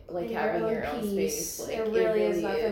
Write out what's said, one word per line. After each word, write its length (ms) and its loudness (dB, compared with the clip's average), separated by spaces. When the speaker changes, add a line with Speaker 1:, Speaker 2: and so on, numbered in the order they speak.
Speaker 1:
like, 200 -4
Speaker 2:
In 40 -6
your 80 -2
Speaker 1:
having 220 0
Speaker 2:
own 100 0
Speaker 1:
your 140 -2
own 160 -4
Speaker 2:
peace. 500 0
Speaker 1:
space. 160 -8
Like, 80 -4
Speaker 2:
It 120 0
Speaker 1:
it 40 0
Speaker 2:
really 300 4
is 160 2
Speaker 1:
really 60 0
Speaker 2:
nothing 260 0